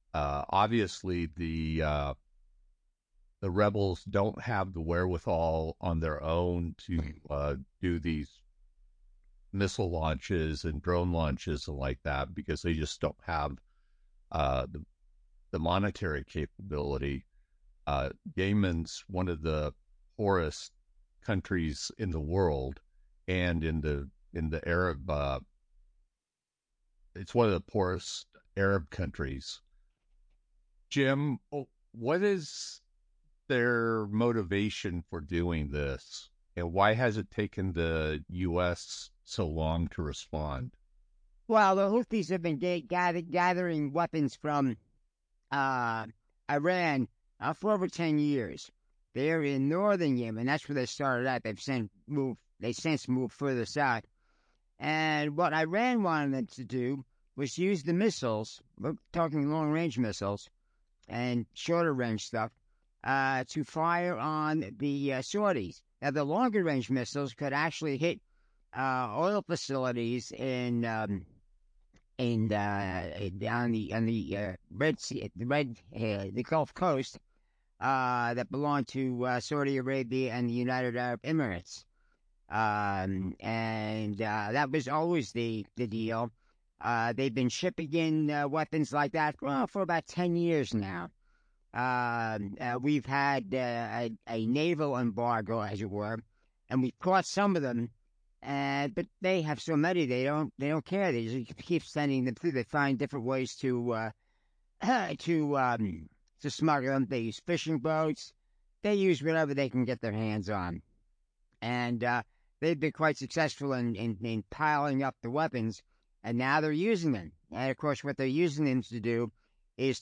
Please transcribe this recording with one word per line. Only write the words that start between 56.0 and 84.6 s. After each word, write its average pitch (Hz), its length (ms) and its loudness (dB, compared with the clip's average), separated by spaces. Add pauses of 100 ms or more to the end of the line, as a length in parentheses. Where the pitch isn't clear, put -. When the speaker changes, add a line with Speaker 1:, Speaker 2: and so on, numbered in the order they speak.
Speaker 2:
wanted 151 280 2
them 131 200 -2
to 127 120 -12
do 127 400 -2 (300)
was 139 240 -4
use 185 240 2
the 165 100 0
missiles, 131 720 0 (160)
we're 147 160 -4 (180)
talking 151 380 0
long-range 156 480 0
missiles 101 500 -2 (600)
and 120 360 0 (100)
shorter-range 135 720 0
stuff, 113 280 -4 (500)
uh, 135 460 2
to 151 160 -4
fire 170 520 0
on 151 600 -2
the, 139 360 -2
uh, 127 80 -2
Saudis. 175 600 0 (180)
Now, 135 120 0
the 147 100 0
longer-range 170 640 2
missiles 131 460 -2
could 139 180 -4
actually 147 440 0
hit, 160 240 0 (580)
uh, 127 400 0
oil 190 240 2
facilities 123 880 -2
in, 123 540 -2
um, 107 420 -2 (920)
in, 113 360 0
uh, 101 580 -2 (380)
on 120 240 0
the, 110 200 -2
on 113 140 2
the, 110 320 -2
uh, 101 140 -4 (180)
Red 147 300 0
Sea, 104 340 -8
the 113 120 -6
Red, 135 340 -2 (160)
uh, 104 360 -2
the 117 160 -2
Gulf 156 260 0
Coast, 147 440 0 (640)
uh, 123 540 2
that 120 160 -2
belong 143 340 0
to, 127 400 -2
uh, 123 160 2
Saudi 139 380 0
Arabia 131 560 0
and 120 160 0
the - 20 0
United 123 460 0
Arab 123 240 -2
Emirates. 127 640 -2 (640)
Um, 98 920 0
and, 110 800 -2
uh, 107 320 -2
that 139 180 0